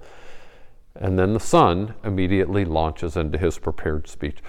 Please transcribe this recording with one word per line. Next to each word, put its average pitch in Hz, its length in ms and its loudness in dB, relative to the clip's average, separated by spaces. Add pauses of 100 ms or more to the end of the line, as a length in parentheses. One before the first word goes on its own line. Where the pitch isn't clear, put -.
(960)
And 95 220 0
then 95 160 4
the 110 60 2
son 110 540 4 (100)
immediately 95 640 2
launches 80 500 -2
into 78 220 0
his 82 220 0
prepared 76 480 -2
speech. - 420 -6